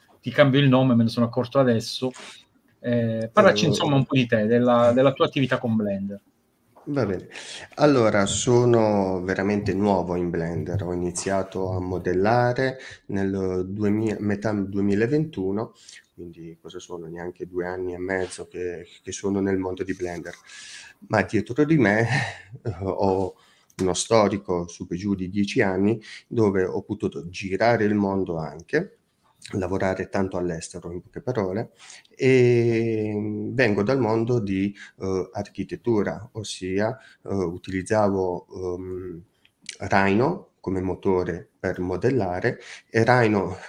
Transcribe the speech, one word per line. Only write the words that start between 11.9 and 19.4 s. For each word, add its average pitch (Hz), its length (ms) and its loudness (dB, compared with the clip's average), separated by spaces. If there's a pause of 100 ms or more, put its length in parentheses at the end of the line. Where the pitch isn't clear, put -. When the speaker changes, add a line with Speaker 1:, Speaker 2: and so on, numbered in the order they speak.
Speaker 2:
nel 95 640 -2
duemila, 104 520 -2
metà 104 320 -2
duemilaventuno, 101 1200 -2 (400)
quindi 82 460 -16
cosa 85 180 -16
sono? 87 280 -14
Neanche 87 400 -10
due 87 200 -4
anni 92 260 -6
e 87 60 -8
mezzo 92 500 -4
che, 87 400 -10 (140)
che 95 100 -12
sono 98 280 -2